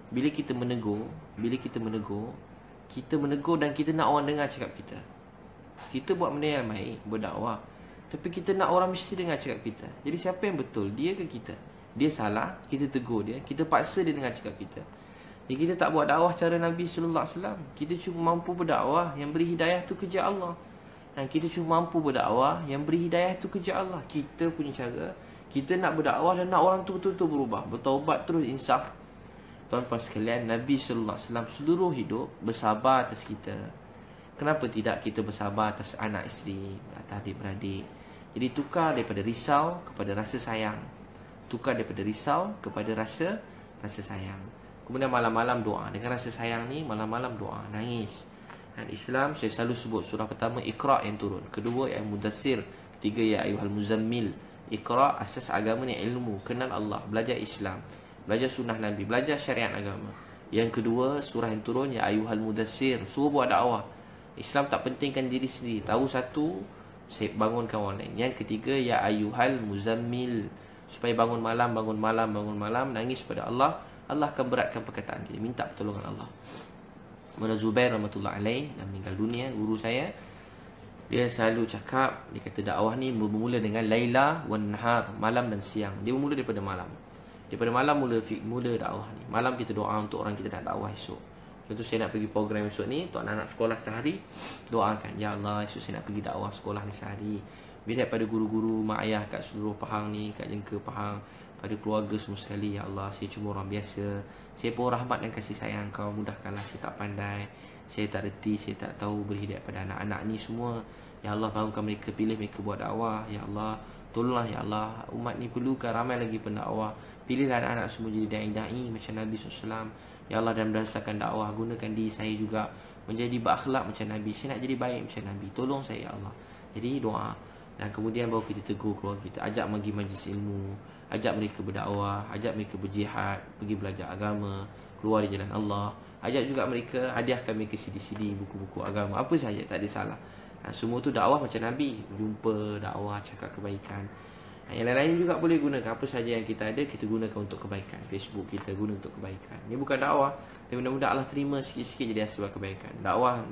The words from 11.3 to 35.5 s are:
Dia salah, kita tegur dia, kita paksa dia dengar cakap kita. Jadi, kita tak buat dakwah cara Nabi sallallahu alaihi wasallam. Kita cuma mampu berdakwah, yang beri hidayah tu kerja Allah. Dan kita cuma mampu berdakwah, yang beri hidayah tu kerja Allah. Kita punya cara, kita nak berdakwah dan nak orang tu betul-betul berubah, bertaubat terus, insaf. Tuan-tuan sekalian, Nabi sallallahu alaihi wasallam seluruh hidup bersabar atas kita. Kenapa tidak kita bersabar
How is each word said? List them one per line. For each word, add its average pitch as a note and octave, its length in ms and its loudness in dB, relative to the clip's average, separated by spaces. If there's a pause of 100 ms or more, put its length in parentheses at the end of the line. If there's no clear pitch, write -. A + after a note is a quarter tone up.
Dia C#3+ 160 4
salah, A2+ 560 2
kita C#3 240 0
tegur A#2+ 320 2
dia, A2 240 -2
kita D#3 240 0
paksa D#3 320 4
dia E3 80 4
dengar C3+ 240 0
cakap - 240 -8
kita. - 240 -10 (640)
Jadi, C3 100 -2 (100)
kita F3+ 120 4
tak D#3 160 4
buat D3 160 6
dakwah E3 240 8
cara E3+ 240 4
Nabi E3+ 320 2
sallallahu E3 360 2
alaihi - 120 -10
wasallam. G3 220 -4 (180)
Kita D3+ 160 -2 (160)
cuma E3+ 240 4
mampu E3+ 240 0
berdakwah, D#3+ 560 4
yang C#3+ 160 -4
beri E3 240 2
hidayah F3 320 4
tu - 80 -4
kerja F3+ 320 0
Allah. F#3 320 0 (560)
Dan C3+ 160 -4
kita D#3+ 240 2
cuma E3 280 6
mampu E3+ 200 2
berdakwah, C#3 640 4
yang C#3 160 -2
beri E3 240 4
hidayah F3+ 320 4
tu - 160 -6
kerja F#3+ 320 0
Allah. F3+ 240 -4
Kita D#3 400 0
punya D3 240 -2
cara, A#2+ 400 -4 (400)
kita C#3 240 4
nak F3+ 160 4
berdakwah D#3 400 6
dan F3+ 160 2
nak F3 160 8
orang F#3 200 6
tu F#3 120 -2
betul-betul F3+ 320 2
berubah, B2 400 2
bertaubat C3+ 560 2
terus, E3 240 4
insaf. - 480 2 (720)
Tuan-tuan B2 320 0
sekalian, A#2 480 0
Nabi B2+ 320 4
sallallahu A2+ 320 0
alaihi - 160 -8
wasallam A#2 240 -2
seluruh F3 400 4
hidup A#2 320 0 (160)
bersabar A2+ 640 4
atas - 160 -8
kita. G#2 320 -8 (800)
Kenapa D3 320 2
tidak A2 400 0
kita G#2+ 160 0
bersabar G#2 560 0